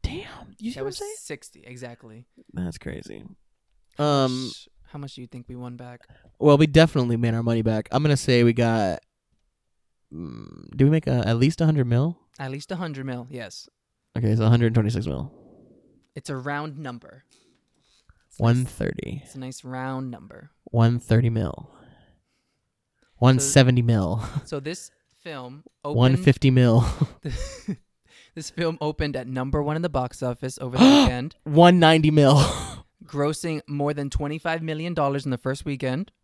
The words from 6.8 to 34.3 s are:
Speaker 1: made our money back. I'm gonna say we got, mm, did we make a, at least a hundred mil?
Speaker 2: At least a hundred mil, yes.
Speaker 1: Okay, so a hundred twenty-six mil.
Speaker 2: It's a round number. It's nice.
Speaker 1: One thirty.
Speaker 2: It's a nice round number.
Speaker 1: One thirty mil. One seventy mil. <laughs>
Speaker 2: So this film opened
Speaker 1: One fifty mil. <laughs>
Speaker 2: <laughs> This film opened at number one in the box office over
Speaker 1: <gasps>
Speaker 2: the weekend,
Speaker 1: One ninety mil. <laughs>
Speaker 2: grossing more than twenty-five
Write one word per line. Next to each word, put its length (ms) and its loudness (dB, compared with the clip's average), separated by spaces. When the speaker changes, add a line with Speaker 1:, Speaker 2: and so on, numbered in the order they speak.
Speaker 1:
made 160 0
our 100 -2
money 200 0
back. 280 -2
I'm 120 0
gonna 140 2
say 260 2
we 100 4
got, 460 0
mm, 600 -16
did 80 2
we 60 6
make 180 0
a, 200 -2
at 100 0
least 240 0
a 40 2
hundred 220 2
mil? 320 0
Speaker 2:
At 120 -8
least 200 -12
a 40 -8
hundred 300 -10
mil, 240 -10
yes. 400 -16
Speaker 1:
Okay, 180 0
so 80 0
a 60 4
hundred 240 2
twenty-six 340 -2
mil. 240 -8
Speaker 2:
It's 140 -16
a 60 -8
round 420 -8
number. 460 -16
It's 120 -20
nice. 40 0
Speaker 1:
One 220 2
thirty. 580 -8
Speaker 2:
It's 120 -20
a 40 -14
nice 240 -14
round 480 -10
number. 400 -20
Speaker 1:
One 340 2
thirty 300 0
mil. 420 -6
One 220 4
seventy 420 4
mil. 420 0
<laughs> 120 -6
Speaker 2:
So 140 -10
this 320 -12
film 400 -16
opened 140 -4
Speaker 1:
One 200 4
fifty 340 4
mil. 400 4
<laughs> 80 -10
Speaker 2:
<laughs> 540 -10
This 160 -14
film 300 -6
opened 380 -6
at 100 -8
number 340 -4
one 140 -4
in 60 -4
the 80 -4
box 340 -6
office 380 -8
over 160 -8
Speaker 1:
<gasps> 0 -
Speaker 2:
the 80 10
weekend, 580 4
Speaker 1:
One 360 8
ninety 320 6
mil. 260 8
<laughs> 680 -2
Speaker 2:
grossing 600 -4
more 260 -4
than 160 -6
twenty-five 520 -6